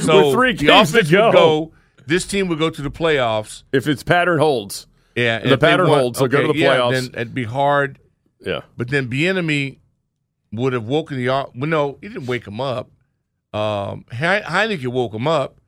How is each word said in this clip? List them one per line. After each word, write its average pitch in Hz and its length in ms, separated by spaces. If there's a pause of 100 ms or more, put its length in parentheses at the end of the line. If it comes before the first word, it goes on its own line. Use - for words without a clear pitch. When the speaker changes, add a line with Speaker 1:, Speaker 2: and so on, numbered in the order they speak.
Speaker 1:
So 156 260
Speaker 2:
With 135 80
three 247 180
Speaker 1:
the 143 140
Speaker 2:
games 196 240
to 233 80
Speaker 1:
offense 156 120
would 180 60
Speaker 2:
go. 214 140
Speaker 1:
go, 160 400 (340)
this 170 220
team 196 220
would 160 100
go 160 100
to 156 140
the 139 80
playoffs. 123 720 (100)
Speaker 2:
If 135 140
its 143 160
pattern 175 340
holds. 135 480 (300)
Speaker 1:
Yeah, 117 220
Speaker 2:
If 104 80
the 131 80
Speaker 1:
if 127 80
they 151 80
Speaker 2:
pattern 180 200
Speaker 1:
won, 147 120
Speaker 2:
holds, 123 180
they'll 131 80
go 139 160
to 156 60
Speaker 1:
okay, 147 40
Speaker 2:
the 143 60
Speaker 1:
yeah, 139 180
Speaker 2:
playoffs. 123 140
Speaker 1:
then 127 140 (140)
it'd 113 140
be 120 120
hard. 139 520 (420)
Speaker 2:
Yeah. 80 220 (160)
Speaker 1:
But 120 120
then 135 200
Bieniemy 151 720 (720)
would 127 220
have 120 100
woken 147 340
the, 123 100
well, 131 280
no, 143 440
he - 100
didn't 131 180
wake 120 180
him 104 160
up. 127 300 (600)
Um, 101 600
He-, 117 60
Heinicke 180 720
woke 120 280
him 117 120
up. 156 400